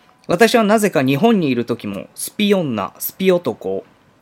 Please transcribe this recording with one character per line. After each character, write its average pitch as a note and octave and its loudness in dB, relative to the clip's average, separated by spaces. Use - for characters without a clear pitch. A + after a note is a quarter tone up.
私 G#3+ 2
は A3+ 4
な G#3 2
ぜ G#3 2
か D3 0
日 C3+ 0
本 A3+ 4
に D3 0
い B2+ 0
る A#2+ -2
時 A2+ -6
も G2 -10
ス - -12
ピ G3+ 0
女、 B2+ -4
ス - -10
ピ F#3 0
男、 A2 -2